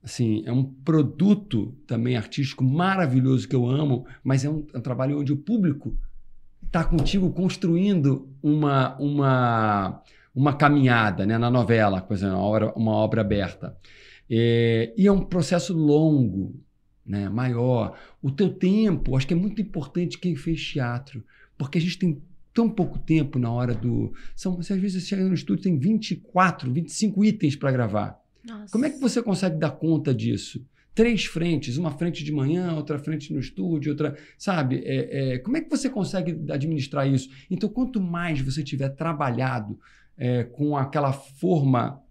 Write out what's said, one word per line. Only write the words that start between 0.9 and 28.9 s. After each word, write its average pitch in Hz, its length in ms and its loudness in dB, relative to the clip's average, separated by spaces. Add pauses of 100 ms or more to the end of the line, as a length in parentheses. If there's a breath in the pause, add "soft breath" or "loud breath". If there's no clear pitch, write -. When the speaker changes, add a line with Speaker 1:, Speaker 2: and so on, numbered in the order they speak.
Speaker 1:
também 120 300 -2
artístico 131 480 -4
maravilhoso 131 840 2
que 139 100 -2
eu 123 120 2
amo, 135 380 0 (180 loud breath)
mas 135 220 2
é 147 40 0
um, 156 240 -4
é 120 40 -8
um 117 40 -8
trabalho 131 380 -4
onde 143 140 -2
o 139 40 -2
público 175 600 -2 (760)
tá 170 100 0
contigo 175 520 2
construindo 170 960 2 (120)
uma, 143 580 2
uma, 120 1000 2 (320 soft breath)
uma 135 200 2
caminhada, 123 720 4
né, 113 120 2
na 120 140 2
novela, 110 480 4
por - 140 -6
exemplo, 95 240 -2
uma 95 80 0
obra, 107 280 0
uma 110 200 0
obra 107 260 2
aberta. 98 560 -2 (540 loud breath)
É, 117 680 2
e 190 100 6
é 202 40 8
um 196 100 4
processo 175 520 -2
longo, 147 800 2 (500)
né, 101 240 -4
maior. 123 680 0 (260 loud breath)
O 135 100 -2
teu 180 180 2
tempo, 185 680 2
acho 135 120 2
que 180 60 0
é 170 40 2
muito 208 240 -2
importante 175 560 -4
quem 175 180 -2
fez 160 280 -4
teatro, 123 600 -6 (340 soft breath)
porque 139 200 -4
a 160 40 2
gente 175 180 -2
tem 165 220 0 (320)
tão 233 160 4
pouco 208 280 -2
tempo 147 400 2
na 120 140 0
hora 120 240 0
do, 113 360 -2 (240 loud breath)
são, 185 200 -2
você 175 180 -6
às 190 60 0
vezes 185 280 -2
chega 190 160 -2
no 190 100 2
estúdio, 175 300 -2
tem 180 140 2
vinte 208 340 0
e 180 40 -2
quatro, 180 560 0
vinte 160 160 -2
e - 60 -14
cinco 196 300 0
itens 180 320 2
pra 135 160 0
gravar. 104 460 -2 (280)
Speaker 2:
Nossa. 214 260 -16
Speaker 1:
Como 240 140 0
é 302 40 0
que - 100 -10